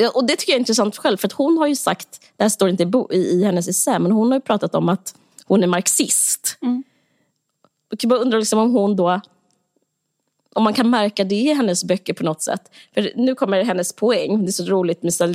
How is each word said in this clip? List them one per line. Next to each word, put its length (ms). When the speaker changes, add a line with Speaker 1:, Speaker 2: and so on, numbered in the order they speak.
Speaker 1:
ja, 120
och 100
det 100
tycker 160
jag 60
är 20
intressant 380
själv, 200
för 100
att 60
hon 240
har 100
ju 80
sagt, 460
det 60
här 60
står 200
inte 140
i 20
bo-, 280
i, 40
i 260
hennes 240
essä, 320
men 120
hon 160
har 100
ju 40
pratat 340
om 140
att 260
hon 180
är 40
marxist. 960
Speaker 2:
Mm. 220
Speaker 1:
Och 120
jag 60
bara 100
undrar 200
liksom 200
om 140
hon 220
då... 260
Om 80
man 100
kan 160
märka 340
det 120
i 180
hennes 300
böcker 300
på 100
något 180
sätt. 300
För 220
nu 200
kommer 280
hennes 300
poäng, 520
det 40
är 20
så 140
roligt 380
med 100
Sally 220